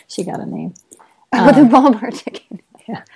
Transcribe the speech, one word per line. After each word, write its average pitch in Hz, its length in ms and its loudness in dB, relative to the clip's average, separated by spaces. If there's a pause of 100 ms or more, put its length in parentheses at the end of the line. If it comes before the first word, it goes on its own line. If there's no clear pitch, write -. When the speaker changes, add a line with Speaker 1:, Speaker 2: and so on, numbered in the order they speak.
Speaker 1:
She - 160 -12
got 175 160 -10
a - 60 -14
name. 165 340 -12
Speaker 2:
<laughs> - 40 -20 (480)
Oh, 254 200 4
the 269 100 6
Speaker 1:
Um, 254 80 6
Speaker 2:
Walmart 262 540 0
chicken. - 360 -16 (280)
Speaker 1:
Yeah. 226 160 -12 (120)